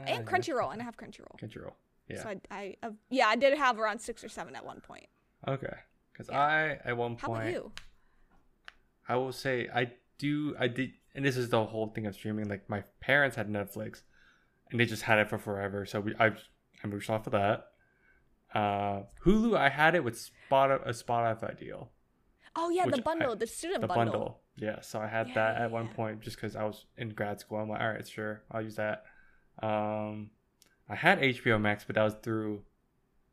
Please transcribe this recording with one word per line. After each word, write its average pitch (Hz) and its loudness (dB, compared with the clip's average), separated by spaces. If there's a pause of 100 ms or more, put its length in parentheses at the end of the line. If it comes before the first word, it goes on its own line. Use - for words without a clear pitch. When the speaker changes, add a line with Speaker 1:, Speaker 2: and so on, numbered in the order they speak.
Speaker 1:
and 466 -2
Speaker 2:
yes. - -10
Speaker 1:
Crunchyroll, 302 0
and 214 -10
I 247 -8
have 233 -12
Crunchyroll. - -18
Speaker 2:
Crunchyroll, - -12 (340)
yeah. - -8
Speaker 1:
So - -8
I, - -8
I, 202 -10
uh, 233 -8 (180)
yeah, 247 6
I 220 4
did 269 6
have 254 4
around 214 0
six - -12
or 240 -14
seven 165 -12
at 110 -14
one - -14
point. - -20 (400)
Speaker 2:
Okay, - -4 (360)
'cause - -16
Speaker 1:
Yeah. 123 0
Speaker 2:
I, 156 4 (200)
at 120 -2
one 120 -2
Speaker 1:
How - -8
about 113 -2
Speaker 2:
point, 113 -2
Speaker 1:
you? 226 -6 (1400)
Speaker 2:
I 117 0
will 131 0
say 127 -2
I 123 0 (240)
do, 147 0
I 127 2
did, 127 -2 (200)
and 139 -4
this 131 4
is 120 0
the 113 4
whole 110 -2
thing 110 -6
of 98 -4
streaming. 107 -4
Like, 101 -6
my 101 -4 (200)
parents 135 4
had 104 -4
Netflix, 104 -6 (680)
and 117 0
they 117 6
just 107 -4
had 110 6
it 104 4
for 113 -2
forever. 98 -2
So 107 -2
we, 104 -4
I, 117 8 (560)
I 110 -6
moved 101 -4
off 110 0
of 131 -4
that. 101 2 (840)
Uh, 202 0 (220)
Hulu, 214 6
I 139 6
had 156 6
it 165 4
with 117 -4
Spot-, - 4
a - 0
Spotify 117 -2
deal. - -14 (640)
Speaker 1:
Oh 330 -2
yeah, 359 2
the 320 2
Speaker 2:
Which 277 2
I, 226 -6
Speaker 1:
bundle, 311 0
the 226 -4
student 339 -4
Speaker 2:
the 113 0
Speaker 1:
bundle. 113 2
Speaker 2:
bundle. - -4 (160)
Yeah, 107 -4
so - -8
I 107 -4
had 113 -2
that 110 2
at 117 0
one 113 -2
Speaker 1:
Yeah. 113 -10
Speaker 2:
point 110 -4
just - -10
'cause 107 -8
I 110 -2
was 104 -6 (120)
in 120 -6
grad 104 -4
school. 107 -6
I'm 107 -4
like, 107 -4
"All 113 2
right, 107 -8
sure, 107 -8
I'll 113 -4
use 107 -8
that." 107 -2 (580)
Um, 107 -2 (580)
I 104 -4
had 139 4
H 127 2
B 123 6
O 110 6
Max, 104 0
but 104 -8
that 110 6
was 107 2
through 107 -4 (680)